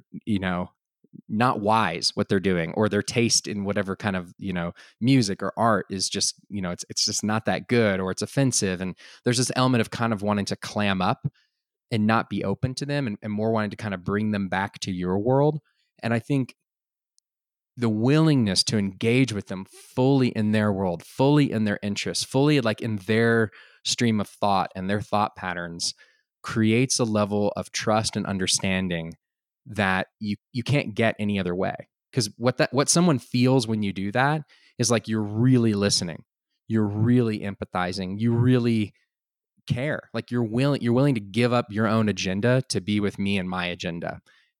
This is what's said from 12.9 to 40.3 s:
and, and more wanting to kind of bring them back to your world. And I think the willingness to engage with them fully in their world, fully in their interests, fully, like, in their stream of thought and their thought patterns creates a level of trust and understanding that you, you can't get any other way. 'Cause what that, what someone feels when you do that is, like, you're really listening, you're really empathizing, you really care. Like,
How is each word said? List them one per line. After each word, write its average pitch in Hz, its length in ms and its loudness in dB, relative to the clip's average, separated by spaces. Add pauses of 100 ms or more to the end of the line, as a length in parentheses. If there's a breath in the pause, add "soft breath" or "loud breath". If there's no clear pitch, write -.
and, 104 140 -6
and 107 120 -6
more 107 180 -2
wanting 107 200 0
to 101 60 -14
kind 107 160 -6
of 90 120 -8
bring 104 260 0
them 98 160 -2
back 92 320 -4
to - 120 -8
your 90 280 -2
world. 139 400 2 (420)
And 113 120 -2
I 117 60 0
think 131 360 -4 (1200)
the 120 140 0
willingness 127 760 4
to 113 120 0
engage 113 540 2
with 101 160 -6
them 95 180 -10
fully 131 640 0
in 107 220 0
their 107 200 4
world, 92 300 -2
fully 143 480 2
in 107 140 -2
their 104 180 -2
interests, 101 440 -6
fully, 143 340 2
like, 113 220 -2
in 107 160 -4
their 113 540 2 (340 soft breath)
stream 113 340 0
of 98 80 -4
thought 98 480 0
and 95 140 -6
their 101 100 0
thought 104 380 -2
patterns 87 560 -8 (500 soft breath)
creates 113 560 2
a 127 60 0
level 104 500 0
of - 160 -8
trust 110 460 0
and 104 80 -4
understanding 92 880 -2 (520)
that 98 420 -2 (120)
you, 104 160 -4 (160)
you 123 100 -6
can't 123 320 0
get 110 260 0
any 101 200 -2
other 90 160 -2
way. 95 200 -4 (360)
'Cause 104 260 -2
what 120 200 0
that, - 160 0
what 135 160 2
someone 170 280 4
feels 127 480 2
when 110 160 -2
you 101 120 -2
do 95 180 -4
that 143 300 0 (360 soft breath)
is, 120 140 2
like, 113 160 0
you're 110 160 -2
really 113 500 4
listening, 98 500 0 (440)
you're 110 200 2
really 113 520 2
empathizing, 95 800 -6
you 117 140 0
really 120 600 2 (760)
care. 123 460 -4
Like, 113 180 -6